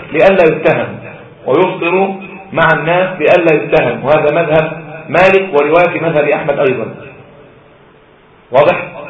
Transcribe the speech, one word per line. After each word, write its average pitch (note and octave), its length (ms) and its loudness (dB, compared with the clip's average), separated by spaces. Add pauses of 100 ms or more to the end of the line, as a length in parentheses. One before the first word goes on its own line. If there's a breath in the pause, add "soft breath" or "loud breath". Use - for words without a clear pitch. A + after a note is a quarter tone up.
(120)
لئلا F3 440 4
يتهم، B2 420 -2 (480)
ويفطر F3 680 0 (380)
مع D#3+ 220 2
الناس E3+ 340 0 (120)
لئلا D#3+ 440 2
يتهم، C3 400 0
وهذا D3+ 380 2
مذهب D#3+ 480 -2 (180)
مالك F#3+ 460 2
ورواية D#3+ 460 2
مذهب D3+ 280 0
أحمد C#3+ 300 -2
أيضًا. A#2+ 360 -2 (1600)
واضح؟ D3+ 400 2 (180)